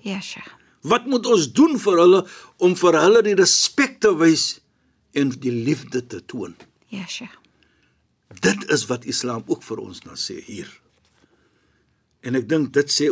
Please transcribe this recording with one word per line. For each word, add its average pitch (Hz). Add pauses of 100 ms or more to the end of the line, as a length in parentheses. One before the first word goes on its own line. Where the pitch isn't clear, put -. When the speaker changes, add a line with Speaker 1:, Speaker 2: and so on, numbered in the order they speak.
Speaker 1:
Ja, 196
Sheikh. - (320)
Speaker 2:
Wat 240
moet 247
ons 180
doen 285
vir 190
hulle 175 (320)
om 180
vir 175
hulle 214
die 208
respek -
te 208
wys 160 (540)
en 139
die 123
liefde 123
te 98
toon? 92 (320)
Speaker 1:
Ja, 190
Sheikh. - (1080)
Speaker 2:
Dit 202
is 139
wat 120
Islam 117
ook -
vir 110
ons 98
dan -
sê -
hier. - (1600)
En 123
ek 117
dink 151
dit 143
sê 147